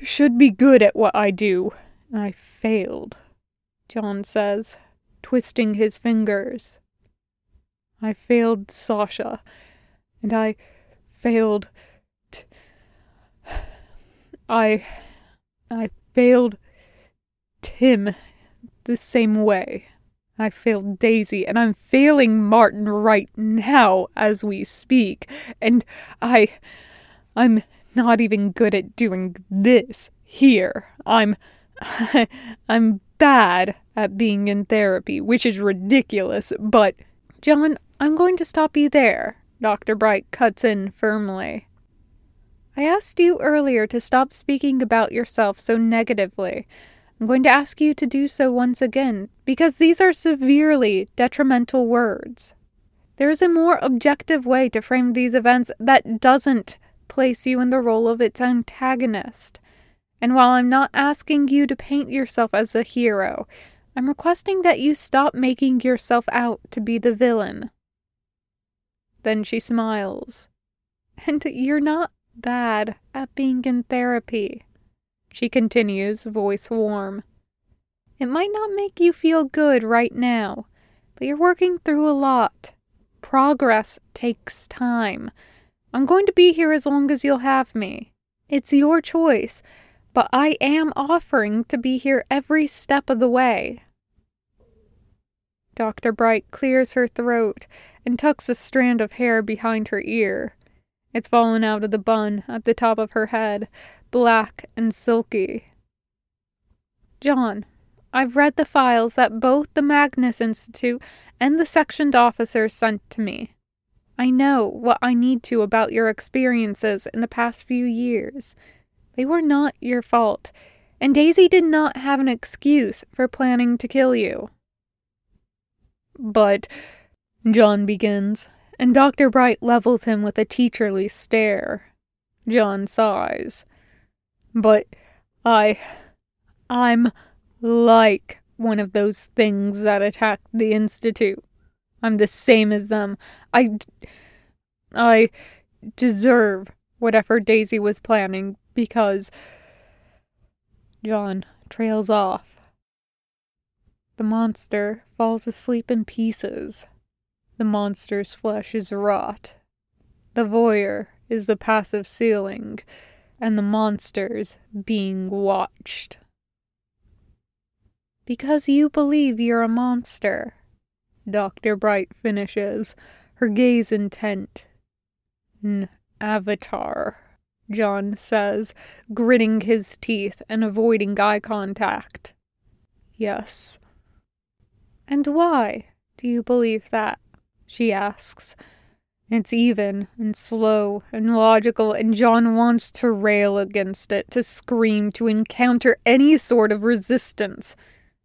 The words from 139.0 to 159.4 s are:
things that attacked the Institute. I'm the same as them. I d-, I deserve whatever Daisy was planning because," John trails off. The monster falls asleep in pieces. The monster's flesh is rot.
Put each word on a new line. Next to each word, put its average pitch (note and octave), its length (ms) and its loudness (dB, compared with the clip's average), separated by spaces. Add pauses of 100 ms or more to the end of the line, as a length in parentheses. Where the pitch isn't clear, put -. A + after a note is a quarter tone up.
things G3+ 480 0
that G3+ 180 2
attacked G#3 500 -2
the A3 200 0
Institute. G#3+ 720 -2 (580)
I'm A3 160 0
the G#3 100 2
same A3 440 2
as G#3 180 -4
them. G3+ 280 -4 (360)
I A#3+ 140 4
d-, - 400 -10 (880)
I A3+ 360 4 (680)
deserve G#3+ 720 2 (280)
whatever A3+ 420 2
Daisy A3 380 0
was G#3 220 -2
planning G3 580 -4 (160)
because," G#3 560 -2 (1700)
John G3+ 420 -4 (240)
trails A3 400 -4
off. G3+ 640 -4 (1500)
The A3+ 60 -8
monster A3 800 -4 (120)
falls A3+ 300 -2
asleep A#3 460 -4
in A3+ 140 -2
pieces. - 800 -8 (680)
The A#3 60 -4
monster's G3+ 720 -4
flesh G#3+ 400 -8
is G#3+ 180 -6
rot. G3+ 640 -4 (800)